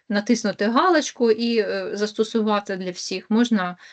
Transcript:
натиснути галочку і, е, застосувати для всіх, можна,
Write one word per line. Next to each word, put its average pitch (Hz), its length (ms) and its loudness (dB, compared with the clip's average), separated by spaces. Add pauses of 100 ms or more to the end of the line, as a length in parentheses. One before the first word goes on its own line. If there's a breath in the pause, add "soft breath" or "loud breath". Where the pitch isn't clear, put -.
натиснути 208 560 0
галочку 262 680 2
і, 233 280 0
е, 190 340 -4
застосувати 208 840 -2
для 185 140 -6
всіх, - 400 -10
можна, 214 460 2 (160 loud breath)